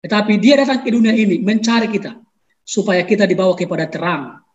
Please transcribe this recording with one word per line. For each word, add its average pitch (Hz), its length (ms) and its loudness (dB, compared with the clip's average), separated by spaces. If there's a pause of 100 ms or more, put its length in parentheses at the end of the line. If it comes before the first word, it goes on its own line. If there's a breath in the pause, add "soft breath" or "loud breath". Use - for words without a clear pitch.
Tetapi 208 400 0
dia 277 240 6
datang 262 160 -2
ke - 80 -6
dunia 226 240 2
ini 208 320 0
mencari 220 480 0
kita - 240 -6 (480)
supaya 180 400 -2
kita 202 240 2
dibawa 185 240 2
kepada 165 320 -4
terang 156 560 -8 (140)